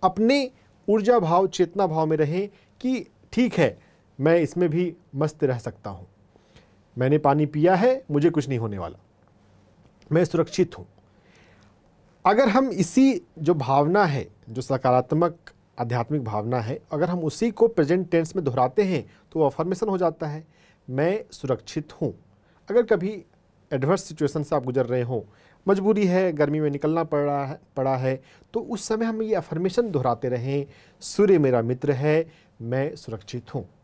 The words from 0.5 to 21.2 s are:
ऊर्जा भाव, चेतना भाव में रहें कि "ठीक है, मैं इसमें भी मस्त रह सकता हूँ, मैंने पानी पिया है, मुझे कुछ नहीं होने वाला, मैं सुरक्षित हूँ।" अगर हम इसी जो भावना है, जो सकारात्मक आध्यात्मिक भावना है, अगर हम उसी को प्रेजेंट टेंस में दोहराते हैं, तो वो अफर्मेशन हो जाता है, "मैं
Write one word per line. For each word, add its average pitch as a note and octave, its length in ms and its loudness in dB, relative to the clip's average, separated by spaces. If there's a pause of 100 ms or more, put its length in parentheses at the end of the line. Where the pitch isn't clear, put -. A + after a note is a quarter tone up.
ऊर्जा A3 300 4
भाव, F3 280 2
चेतना F#3 400 0
भाव D#3+ 180 0
में D#3 120 0
रहें E3+ 320 -2 (320)
कि B3+ 260 -4 (240)
"ठीक A#3 220 0
है, C#3+ 260 2 (400)
मैं E3 200 4
इसमें E3+ 300 0
भी E3+ 260 -2 (200)
मस्त D3 280 -4
रह B2+ 140 0
सकता - 320 -12
हूँ, F#2 180 -16 (920)
मैंने C3 200 2
पानी D3+ 280 2
पिया D3+ 300 2
है, B3+ 360 2
मुझे D3 180 4
कुछ D3 200 -4
नहीं B2+ 100 -2
होने A2 180 -6
वाला, E2+ 220 -10 (1120)
मैं E3 140 4
सुरक्षित - 520 -2
हूँ।" F#2 100 -18 (1400)
अगर A3 240 4
हम C4 200 2
इसी A#3+ 520 2 (180)
जो D#3 140 2
भावना D3 520 2
है, C#3+ 220 -2 (220)
जो A#2 120 -10
सकारात्मक D#3 760 2 (420)
आध्यात्मिक B2 440 -2
भावना A2 360 -2
है, A#2 200 -6 (120)
अगर D#3+ 180 0
हम F3+ 100 -4
उसी E3 320 -2
को A#3 160 2
प्रेजेंट F3 440 0
टेंस E3 240 0
में F3+ 100 -4
दोहराते B2+ 380 0
हैं, F3+ 280 -2 (200)
तो E3 80 -6
वो D#3 60 4
अफर्मेशन F3+ 420 -2
हो G3 100 -2
जाता E3 300 -2
है, D#3 200 -12 (420)
"मैं D#3+ 420 -2